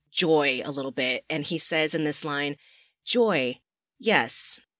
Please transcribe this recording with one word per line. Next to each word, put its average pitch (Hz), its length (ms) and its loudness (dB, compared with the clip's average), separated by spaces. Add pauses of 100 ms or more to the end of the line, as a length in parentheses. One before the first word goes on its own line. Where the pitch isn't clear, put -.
(100)
joy 143 540 2
a 151 80 -6
little 135 200 -6
bit, 127 360 -4
and 151 160 -4
he 165 140 -6
says 156 360 2
in 160 100 0
this 147 200 2
line, 143 320 -4 (480)
"Joy, 175 540 0 (400)
yes, - 640 0 (200)